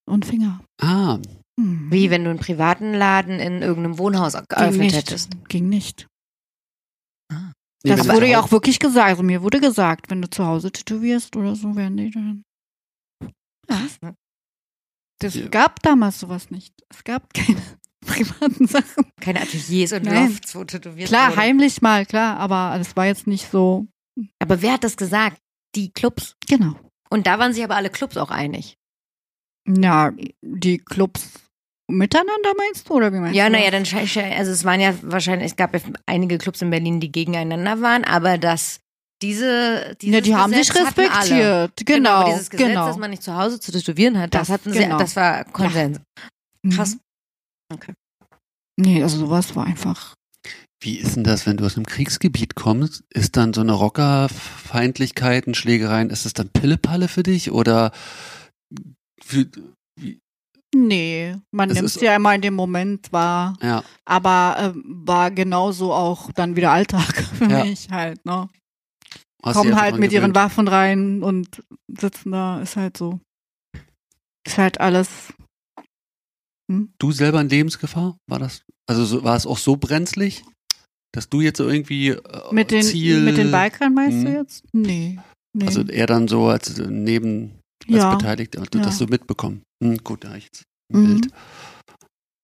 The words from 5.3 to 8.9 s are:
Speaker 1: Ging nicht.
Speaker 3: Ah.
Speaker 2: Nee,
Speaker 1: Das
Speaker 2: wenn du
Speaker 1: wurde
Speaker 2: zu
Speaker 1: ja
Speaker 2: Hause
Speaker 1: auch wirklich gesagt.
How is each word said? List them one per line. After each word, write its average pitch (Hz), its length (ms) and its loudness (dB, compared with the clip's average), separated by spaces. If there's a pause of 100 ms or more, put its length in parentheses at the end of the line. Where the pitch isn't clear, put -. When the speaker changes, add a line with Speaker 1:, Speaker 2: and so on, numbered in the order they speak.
Speaker 1:
Ging 180 200 -2
nicht. - 380 -4 (1300)
Speaker 3:
Ah. 170 200 -12 (320)
Speaker 2:
Nee, 139 60 4
Speaker 1:
Das - 100 6
Speaker 2:
wenn - 60 2
du 190 80 4
Speaker 1:
wurde 226 120 6
Speaker 2:
zu 247 60 6
Speaker 1:
ja 233 60 6
Speaker 2:
Hause 220 80 2
Speaker 1:
auch - 60 -2
wirklich 233 260 4
gesagt. 240 300 4